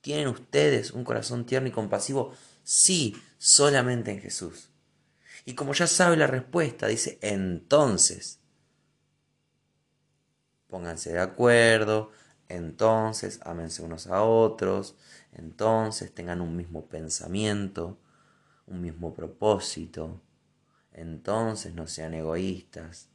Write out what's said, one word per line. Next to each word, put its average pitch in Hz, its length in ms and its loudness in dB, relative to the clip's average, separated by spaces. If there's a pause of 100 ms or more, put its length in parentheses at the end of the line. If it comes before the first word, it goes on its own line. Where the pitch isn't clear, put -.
¿Tienen 147 280 -2
ustedes 127 640 2
un 123 120 -8
corazón 120 400 -4
tierno 131 240 -2
y 113 40 -6
compasivo? 110 600 -2 (300)
Sí, 151 520 2 (220)
solamente 123 760 4
en 98 120 -8
Jesús. - 480 -12 (760)
Y 127 100 -12
como 139 200 -4
ya 170 120 2
sabe 175 300 4
la 151 100 6
respuesta, 135 640 -2
dice, - 340 -2
"Entonces, 98 1160 0 (2250)
pónganse 85 480 -10
de 85 60 0
acuerdo, 110 880 6 (380)
entonces, 110 920 0
ámense 82 380 -10
unos 82 280 -12
a 95 140 0
otros, 107 760 2 (360)
entonces, 107 800 -2
tengan 87 300 -6
un 82 120 -6
mismo 85 320 -8
pensamiento, 92 1120 -6 (680)
un 90 160 -12
mismo 82 320 -10
propósito, 82 1080 -4 (720)
entonces 95 800 -6
no 82 140 -10
sean 80 260 -10
egoístas 82 1040 -8